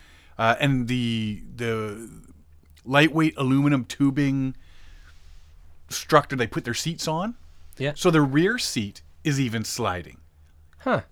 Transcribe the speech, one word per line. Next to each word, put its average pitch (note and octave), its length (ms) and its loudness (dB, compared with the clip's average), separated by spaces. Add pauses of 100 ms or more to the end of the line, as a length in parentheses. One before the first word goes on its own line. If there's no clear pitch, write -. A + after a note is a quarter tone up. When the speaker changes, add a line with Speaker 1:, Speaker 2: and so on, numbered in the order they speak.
(380)
Speaker 1:
Uh, A2+ 220 4
and C3+ 280 2
the, A2+ 540 -2 (140)
the A2+ 540 -6 (760)
lightweight D#3 540 4
aluminum C#3 480 2
tubing C3+ 720 0 (1300)
structure - 460 2
they A#2+ 120 0
put - 160 -6
their A#2+ 100 -4
seats - 340 -6
on. F3 280 -4 (420)
Speaker 2:
Yeah. C#3 180 -2
Speaker 1:
So - 160 2
the D#3+ 100 6
rear D#3 380 2
seat - 420 -6 (220)
is C#3+ 160 0
even A2+ 240 -2
sliding. F2+ 540 -6 (640)
Speaker 2:
Huh. A3+ 220 -2 (100)